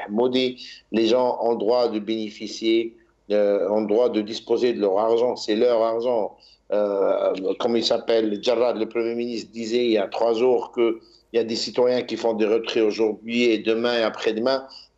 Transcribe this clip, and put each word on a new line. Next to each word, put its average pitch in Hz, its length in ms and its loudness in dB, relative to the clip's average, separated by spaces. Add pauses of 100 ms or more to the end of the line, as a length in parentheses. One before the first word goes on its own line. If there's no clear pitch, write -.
Hamoudi, 127 500 0 (360)
les 113 140 2
gens 123 360 2
ont 117 80 0
le 117 80 0
droit 117 300 2
de 107 100 -4
bénéficier, 113 1000 -2 (340)
euh, 101 380 2
ont 107 140 0
le 107 40 -2
droit 113 220 2
de 107 140 0
disposer 113 500 -2
de 104 80 -6
leur 98 180 2
argent, 117 380 2
c'est 110 200 -2
leur 117 260 2
argent. 117 540 -2 (360)
Euh, 98 640 0 (240)
comme 117 180 0
il 110 80 0
s'appelle, 110 580 0
Jarrad, 117 360 0
le 110 100 -4
Premier 117 260 -4
ministre, 117 380 -6
disait 117 320 -2
il 117 80 2
y 107 60 4
a 95 100 0
trois 113 240 0
jours 120 400 2
qu'il 117 220 2 (400)
y 117 40 2
a 113 60 2
des 113 120 -4
citoyens 123 440 0
qui 120 160 -6
font 113 160 0
des 107 140 0
retraits 113 360 0
aujourd'hui 110 640 0
et 113 140 4
demain 113 400 0
et 117 40 2
après-demain, 113 600 -2 (340)